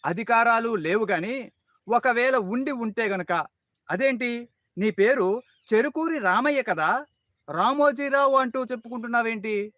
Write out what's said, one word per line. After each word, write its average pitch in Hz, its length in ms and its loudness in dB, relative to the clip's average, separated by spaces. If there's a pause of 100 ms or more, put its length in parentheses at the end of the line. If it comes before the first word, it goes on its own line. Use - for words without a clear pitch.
అధికారాలు 226 680 2
లేవు 190 300 0
గాని, 196 300 -2 (520)
ఒకవేళ 240 480 2 (100)
ఉండి 262 300 -4
ఉంటే 226 320 -4
గనుక, 185 240 -4 (580)
"అదేంటి, 240 400 -2 (480)
నీ 214 140 0
పేరు 196 360 2 (400)
చెరుకూరి 302 520 0
రామయ్య 240 440 2
కదా, 160 260 0 (580)
రామోజీరావు 277 880 2
అంటూ 262 280 0
చెప్పుకుంటున్నావేంటి? 226 920 -4 (220)